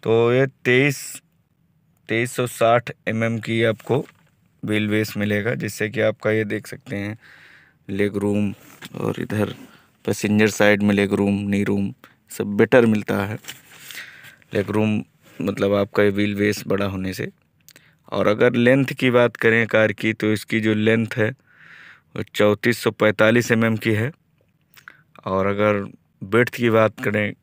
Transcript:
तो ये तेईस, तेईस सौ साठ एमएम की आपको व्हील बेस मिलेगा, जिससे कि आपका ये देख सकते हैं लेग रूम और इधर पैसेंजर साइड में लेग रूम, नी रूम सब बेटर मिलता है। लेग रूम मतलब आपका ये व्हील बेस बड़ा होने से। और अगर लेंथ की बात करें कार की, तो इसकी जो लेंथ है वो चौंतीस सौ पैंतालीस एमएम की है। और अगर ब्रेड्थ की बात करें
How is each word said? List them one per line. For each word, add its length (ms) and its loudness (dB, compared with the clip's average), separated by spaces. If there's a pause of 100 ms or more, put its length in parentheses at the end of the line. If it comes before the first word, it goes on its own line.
तो 300 2
ये 140 2
तेईस, 720 -2 (880)
तेईस 220 -2
सौ 160 -4
साठ 440 2 (160)
एमएम 320 -2
की 240 -2
आपको 420 -2 (580)
व्हील 240 -2
बेस 300 -2
मिलेगा, 380 -2
जिससे 340 -6
कि 120 -6
आपका 300 -2
ये 120 0
देख 240 -6
सकते 280 -14
हैं 220 -8 (720)
लेग 280 -2
रूम 360 -2 (420)
और 260 -4
इधर 340 -4 (500)
पैसेंजर 420 2
साइड 360 2
में 120 2
लेग 180 0
रूम, 200 0
नी 300 -2
रूम 300 -4 (380)
सब 160 -6 (100)
बेटर 280 6
मिलता 300 0 (100)
है। 120 -8 (1160)
लेग 160 -2
रूम 340 0 (360)
मतलब 340 0
आपका 300 2
ये 60 6
व्हील 260 -2
बेस 320 -2
बड़ा 180 -2
होने 280 -6
से। 160 -8 (800)
और 160 0
अगर 260 4
लेंथ 320 4
की 240 -2
बात 260 2
करें 320 2
कार 260 2
की, 200 -4
तो 200 -2
इसकी 260 -4
जो 140 0
लेंथ 340 0 (100)
है 120 0 (840)
वो 80 -8
चौंतीस 540 0
सौ 140 0
पैंतालीस 600 2
एमएम 260 2
की 140 -2
है। 200 -2 (1120)
और 220 -2
अगर 440 0 (320)
ब्रेड्थ 320 2
की 140 0
बात 340 4
करें 400 -4